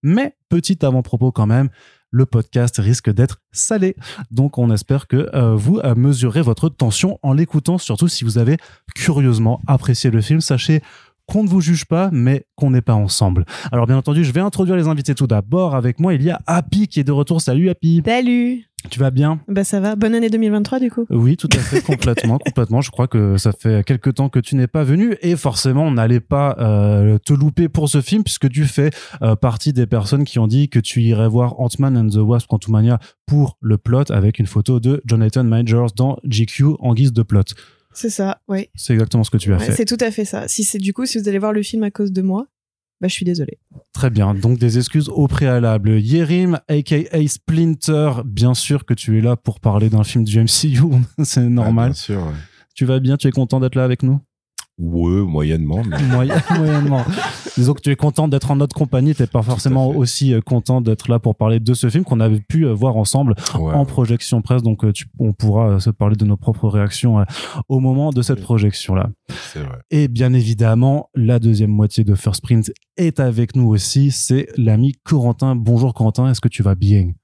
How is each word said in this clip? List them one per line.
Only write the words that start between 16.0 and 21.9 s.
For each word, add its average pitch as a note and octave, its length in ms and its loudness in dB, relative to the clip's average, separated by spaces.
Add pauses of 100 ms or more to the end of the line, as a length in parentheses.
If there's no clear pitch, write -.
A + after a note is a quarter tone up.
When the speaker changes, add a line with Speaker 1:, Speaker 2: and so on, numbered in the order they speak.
Speaker 1:
moi, F3+ 140 2
il C3+ 80 0
y E3 80 2
a - 180 -6
Happy F3+ 400 0
qui - 100 -4
est C#3+ 60 0
de C#3 80 2
retour. C#3+ 280 0
Salut D#3 300 2
Happy. E3 340 2
Speaker 2:
Salut. A#3+ 600 0 (260)
Speaker 1:
Tu - 80 -10
vas C3+ 140 2
bien ? D3 340 0
Speaker 2:
Bah G3 160 -2
ça G3 160 -2
va. G#3 160 -2
Bonne G#3+ 180 0
année A#3 160 0
deux A3 100 0
mille A3 120 0
vingt-trois G#3 300 -2
du B3 100 0
coup. A#3 180 -6
Speaker 1:
Oui, B2+ 280 2
tout D#3 160 -6
à A#2+ 60 2
fait, C3+ 220 0
complètement, A#2+ 580 -2